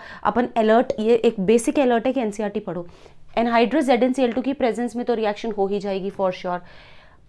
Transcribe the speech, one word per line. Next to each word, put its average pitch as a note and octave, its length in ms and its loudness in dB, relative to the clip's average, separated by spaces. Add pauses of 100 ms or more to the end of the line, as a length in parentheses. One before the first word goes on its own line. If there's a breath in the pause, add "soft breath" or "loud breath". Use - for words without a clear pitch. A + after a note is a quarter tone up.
(240 loud breath)
अपन B3 240 0 (100)
अलर्ट, A3+ 420 4
ये A3 160 4
एक A#3 240 2
बेसिक A3+ 400 2
अलर्ट B3 280 2
है C4 60 0
कि B3+ 80 -2
एनसीईआरटी G#3+ 380 -4
पढ़ो। F3 280 -8 (500 soft breath)
Anhydrous A#3 520 2
Z B3 140 4
N C4 100 4
C B3+ 140 2
L A#3 60 -2
two B3 100 -2
की C4+ 100 -2
प्रेजेंस A#3+ 420 -2
में A#3+ 100 -6
तो A#3+ 80 0
रिएक्शन A3 380 -2
हो G3 160 0
ही G3+ 120 -2
जाएगी G3 300 -4
for F#3+ 220 -2
sure। F3+ 280 -6 (680 soft breath)